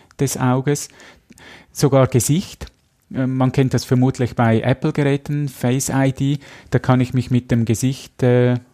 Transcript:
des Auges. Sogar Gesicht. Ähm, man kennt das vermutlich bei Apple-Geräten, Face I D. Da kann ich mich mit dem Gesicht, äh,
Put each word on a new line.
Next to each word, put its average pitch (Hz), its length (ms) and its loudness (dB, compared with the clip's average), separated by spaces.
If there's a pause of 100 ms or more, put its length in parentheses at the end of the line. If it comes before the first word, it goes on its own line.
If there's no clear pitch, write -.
(200)
des 139 160 -2
Auges. 131 540 -2 (800)
Sogar 135 360 4
Gesicht. - 580 -2 (480)
Ähm, 131 240 -2
man 131 160 2
kennt 135 200 2
das 123 120 -2
vermutlich 127 500 0
bei 113 240 2
Apple-Geräten, 143 880 -2
Face 131 420 -2
I 135 220 2
D. 139 280 -2 (320)
Da 123 80 2
kann 127 200 2
ich 123 140 -2
mich 127 180 -2
mit 123 200 0
dem 117 120 2
Gesicht, - 580 -4
äh, 123 340 4 (180)